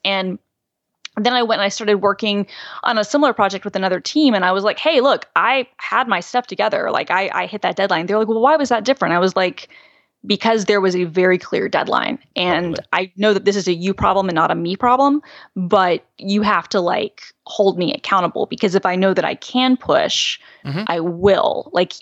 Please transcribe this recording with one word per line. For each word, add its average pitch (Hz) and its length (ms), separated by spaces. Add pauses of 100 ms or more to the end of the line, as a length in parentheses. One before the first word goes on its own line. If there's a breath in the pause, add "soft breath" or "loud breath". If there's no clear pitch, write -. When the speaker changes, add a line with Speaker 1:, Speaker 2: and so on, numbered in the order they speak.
Speaker 1:
And 190 340 (800)
then 226 160
I 247 120
went 220 180
and 196 40
I 202 40
started 208 320
working 202 440 (380 loud breath)
on 233 140
a - 80
similar 285 260
project 196 320
with 202 140
another 185 240
team. 294 320
And 190 100
I 180 80
was 196 140
like, 202 120
"Hey, 311 220
look, 240 380
I 247 280 (120)
had 233 320
my 185 100
stuff 247 260
together. 202 460
Like, - 180
I, 190 240
I 180 120
hit 208 160
that 175 160
deadline." 180 300
They're 208 120
like, 220 80
"Well, 226 140
why 294 160
was 285 100
that 226 160
different?" 202 300
I 175 60
was 185 140
like, - 360 (560 soft breath)
"Because 208 400
there 208 160
was 185 120
a 180 120
very 180 320
clear - 320
deadline. - 500 (160)
And 175 400
Speaker 2:
Totally. - 160
Speaker 1:
I 185 240
know 208 180
that 190 120
this 202 100
is 185 140
a 180 40
you 180 200
problem 190 340
and 170 80
not 160 160
a 165 40
me 170 200
problem, 277 460 (340 loud breath)
but 180 500 (120)
you 202 240
have 202 280
to, 196 120
like, 180 400 (260)
hold 196 300
me 180 160
accountable, - 540
because 208 260
if 190 140
I 180 80
know 190 180
that 175 100
I - 120
can 254 420
push, - 600 (280 loud breath)
Speaker 2:
Mm-hmm. 156 220
Speaker 1:
I 170 120
will. 175 720
Like, 175 280